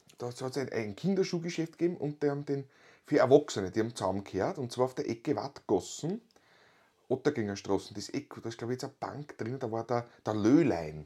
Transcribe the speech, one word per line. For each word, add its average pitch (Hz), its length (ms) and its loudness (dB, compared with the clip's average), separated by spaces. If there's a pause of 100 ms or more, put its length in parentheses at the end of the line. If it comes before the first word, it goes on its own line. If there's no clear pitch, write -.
(180)
Da 120 80 -6
hat's 127 300 -8
ein, 131 140 -4
ein 107 240 -4
Kinderschuhgeschäft 175 840 -2
gegeben 170 200 0
und 147 260 -4
die 147 60 4
haben 143 160 -4
den, 139 180 -2 (420)
für - 140 4
Erwachsene, 127 500 6
die 107 120 0
haben 117 120 -2
zusammengehört, 101 640 -2
und 127 140 -6
zwar 123 140 2
auf 127 100 -2
der - 140 -6
Ecke 113 260 -2
Wattgossen, 135 840 -2 (880)
Otterkringer 127 460 0
Straße, 95 380 -2
das - 160 -10
Eck, - 320 -8
da 117 80 -8
ist, 117 80 -10
glaub 117 140 -6
ich, 127 40 -4
jetzt 131 100 -6
eine 123 140 -10
Bank 104 380 -10
drin, 117 220 -6
da 117 120 -4
war 113 120 -2
der, 120 240 -2 (180)
der 107 80 0
Löhlein. 101 720 4